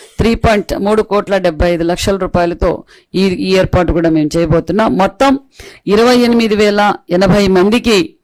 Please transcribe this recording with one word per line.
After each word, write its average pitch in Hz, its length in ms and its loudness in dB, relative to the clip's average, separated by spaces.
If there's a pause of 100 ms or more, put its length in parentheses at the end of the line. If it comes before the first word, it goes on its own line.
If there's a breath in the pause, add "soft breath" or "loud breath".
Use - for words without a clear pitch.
(200 loud breath)
త్రీ 226 160 0
పాయింట్ 220 440 -2
మూడు 208 220 0
కోట్ల 196 360 -2
డెబ్బై 175 360 -2
ఐదు 165 100 -2
లక్షల 185 340 -2
రూపాయలతో 175 680 -4 (320 soft breath)
ఈ, 185 120 0
ఈ 190 300 -2
ఏర్పాటు 180 340 0
కూడా 165 180 0
మేము 156 280 0
చేయబోతున్నాం. 170 600 0
మొత్తం 262 420 0 (480 loud breath)
ఇరవై 233 300 2
ఎనిమిది 233 380 2
వేల 208 380 2 (160)
ఎనభై 196 380 2
మందికి 202 760 2